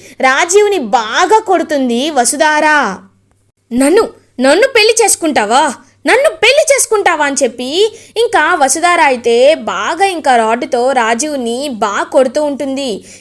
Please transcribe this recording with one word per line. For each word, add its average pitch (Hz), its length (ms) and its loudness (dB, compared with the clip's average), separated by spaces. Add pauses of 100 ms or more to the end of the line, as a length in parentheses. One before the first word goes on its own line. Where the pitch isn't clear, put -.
(220)
రాజీవ్ని 359 580 2
బాగా 247 600 0
కొడుతుంది 285 680 -2
వసుధార. 302 540 0 (1120)
"నన్ను, 294 360 2 (300)
నన్ను 302 360 2
పెళ్లి 440 280 2
చేసుకుంటావా? 285 720 0 (340)
నన్ను 508 220 2
పెళ్లి 554 440 2
చేసుకుంటావా?" 392 520 0
అని 277 180 -4
చెప్పి 277 500 -2 (240)
ఇంకా 370 380 0
వసుధార 339 460 2
అయితే 254 540 2
బాగా 226 500 -4
ఇంకా 320 300 0
రాడ్డుతో 240 560 0
రాజీవ్ని 247 760 -2
బాగా 220 340 -4
కొడుతూ 294 400 0
ఉంటుంది. 269 600 -6 (180)